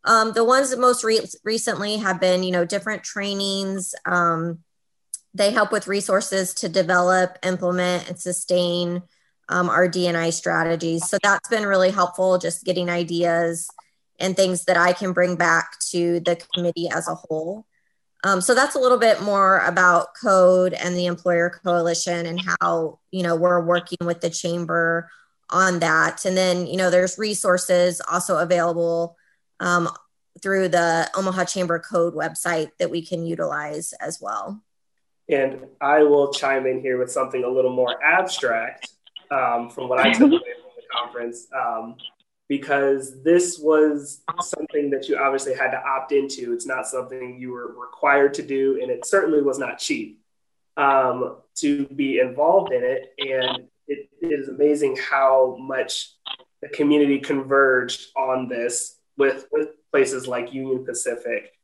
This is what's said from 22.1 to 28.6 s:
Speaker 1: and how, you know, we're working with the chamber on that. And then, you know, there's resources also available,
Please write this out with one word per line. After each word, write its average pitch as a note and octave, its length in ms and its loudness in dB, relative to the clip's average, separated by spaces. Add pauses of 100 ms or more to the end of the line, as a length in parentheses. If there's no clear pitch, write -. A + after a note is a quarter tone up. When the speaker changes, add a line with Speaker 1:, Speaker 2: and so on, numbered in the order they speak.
Speaker 1:
and E3+ 160 -6
how, E3+ 580 -2 (120)
you F#3 100 -4
know, E3+ 140 2
we're F3 280 2
working F3 380 -2
with E3+ 200 -4
the E3+ 80 -2
chamber E3+ 840 -2 (380)
on F3+ 300 2
that. D#3+ 460 0
And F#3 120 0
then, F3+ 280 0
you D3 120 -6
know, F#3 120 2
there's F3+ 300 2
resources F3+ 920 0
also F3+ 280 0
available, E3+ 800 0 (420)